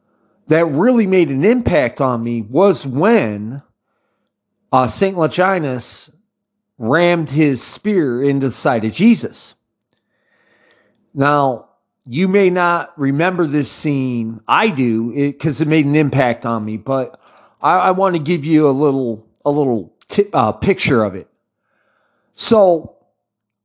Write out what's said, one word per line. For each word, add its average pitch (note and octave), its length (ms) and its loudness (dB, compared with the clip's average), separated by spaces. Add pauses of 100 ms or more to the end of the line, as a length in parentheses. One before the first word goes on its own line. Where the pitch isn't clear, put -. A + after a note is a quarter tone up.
(480)
that E3 180 4
really G3+ 400 2
made F#3 240 2
an C#3 140 0
impact F3+ 560 0
on B2 220 0
me A#2 200 -4
was C#3 420 0
when, C3 800 -2 (1120)
uh, B2+ 160 2
Saint F#3+ 280 -2
Longinus D#3+ 920 -2 (680)
rammed E3 540 2
his C#3+ 320 2
spear D3+ 600 -2
into C#3 260 0
the A2+ 40 -4
side A#2+ 320 -2
of G#2+ 80 -4
Jesus. - 600 0 (1600)
Now, C#3 540 0 (360)
you C#3+ 220 -2
may F#3+ 240 4
not F3 480 -2
remember D#3+ 480 0
this C#3+ 240 -2
scene. B2 760 -4
I F3+ 220 2
do, A#2+ 460 -2
it, C#3+ 240 -2
'cause C#3 220 -4
it D#3 80 0
made D#3 180 2
an C#3+ 80 0
impact C3 500 0
on A2 200 -4
me, G#2+ 120 -8
but C3 440 -6 (420)
I, D#3+ 160 2
I F#3 140 2
wanna F#3 260 0
give D3+ 260 -4
you D#3 240 4
a C#3 40 2
little, C3+ 520 -2 (200)
a D3 60 0
little C3 440 -2 (140)
ti-, G3+ 260 0
uh, A2+ 180 2
picture C#3 520 0
of F#2+ 100 -4
it. F#2 140 -16 (1040)
So, F#3 640 2 (680)